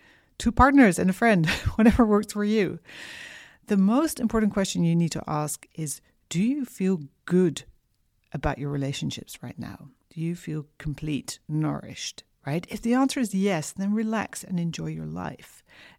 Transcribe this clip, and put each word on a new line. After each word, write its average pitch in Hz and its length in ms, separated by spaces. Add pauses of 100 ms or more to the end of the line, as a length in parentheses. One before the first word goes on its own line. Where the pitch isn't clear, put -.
(380)
two 233 140
partners 254 480
and 185 100
a 190 40
friend, 190 360
<laughs> - 260
whatever 226 300
works 208 280
for 208 100
you. 208 360 (880)
The 208 100
most 233 420
important 220 340
question 190 300
you 165 120
need 170 180
to - 140
ask 151 480
is, 156 260 (280)
do 165 120
you 262 240
feel 185 360 (240)
good 175 380 (680)
about 143 240
your 143 120
relationships 139 760
right 123 160
now? - 300 (240)
Do 165 60
you 165 160
feel 156 300 (120)
complete, 147 680
nourished, 151 760 (220)
right? 156 240
If - 120
the 233 120
answer 262 260
is 226 140
yes, 190 380
then 196 220
relax 220 500
and 180 160
enjoy 165 280
your 156 180
life. 156 580 (360)